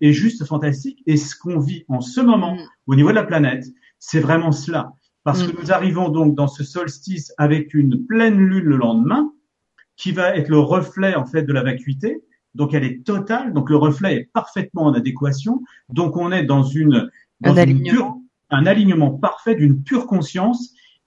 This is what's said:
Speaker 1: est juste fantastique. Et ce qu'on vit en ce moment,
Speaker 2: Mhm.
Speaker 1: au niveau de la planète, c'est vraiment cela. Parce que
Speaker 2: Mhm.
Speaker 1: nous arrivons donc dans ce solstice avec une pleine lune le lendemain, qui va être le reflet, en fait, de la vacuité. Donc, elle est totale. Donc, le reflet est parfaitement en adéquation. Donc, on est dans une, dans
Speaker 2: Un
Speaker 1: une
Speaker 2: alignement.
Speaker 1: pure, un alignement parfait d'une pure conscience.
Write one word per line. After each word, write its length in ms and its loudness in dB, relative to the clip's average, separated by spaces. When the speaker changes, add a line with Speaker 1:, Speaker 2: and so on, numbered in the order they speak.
Speaker 1:
est 120 6
juste 320 0
fantastique. 640 -4
Et 100 4
ce 200 -4
qu'on 220 -6
vit 300 -4
en 120 -4
ce 200 -6
moment, 340 2
Speaker 2:
Mhm. 120 -12
Speaker 1:
au 80 0
niveau 160 6
de 40 2
la 100 0
planète, 420 -2
c'est 220 -2
vraiment 320 0
cela. 420 -6
Parce 180 0
que 100 -4
Speaker 2:
Mhm. 80 -10
Speaker 1:
nous 120 -4
arrivons 360 0
donc 260 2
dans 140 0
ce 160 -8
solstice 720 -10
avec 380 0
une 320 0
pleine 320 2
lune 260 2
le 120 2
lendemain, 540 0
qui 140 -6
va 240 0
être 140 -2
le 100 6
reflet, 560 0
en 120 -2
fait, 160 -2
de 100 -4
la 100 0
vacuité. 600 -6
Donc, 180 -2
elle 100 0
est 220 -6
totale. 480 -4
Donc, 160 -2
le 80 4
reflet 400 0
est 160 -10
parfaitement 540 -6
en 80 4
adéquation. 680 -4
Donc, 260 -2
on 160 -2
est 120 0
dans 180 2
une, 480 2
dans 100 2
Speaker 2:
Un 20 6
Speaker 1:
une 60 6
Speaker 2:
alignement. 320 4
Speaker 1:
pure, 260 0
un 140 2
alignement 460 4
parfait 440 -2
d'une 280 4
pure 240 -2
conscience. 680 -4